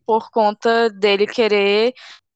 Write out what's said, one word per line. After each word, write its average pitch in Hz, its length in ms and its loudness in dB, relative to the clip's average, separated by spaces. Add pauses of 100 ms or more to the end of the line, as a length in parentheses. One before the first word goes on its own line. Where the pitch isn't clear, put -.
por 220 260 -2
conta 226 580 0
dele 202 380 0
querer 208 680 0 (420)